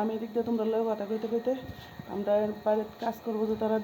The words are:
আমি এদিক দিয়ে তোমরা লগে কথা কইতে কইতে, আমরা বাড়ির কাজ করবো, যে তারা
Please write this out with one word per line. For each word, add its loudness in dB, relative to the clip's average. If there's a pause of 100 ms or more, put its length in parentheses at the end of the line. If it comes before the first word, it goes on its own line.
আমি 2
এদিক -4
দিয়ে 2
তোমরা 2
লগে 4
কথা -2
কইতে -2
কইতে, 2 (600)
আমরা 0 (340)
বাড়ির 2 (140)
কাজ -2 (100)
করবো, 0
যে 2
তারা 2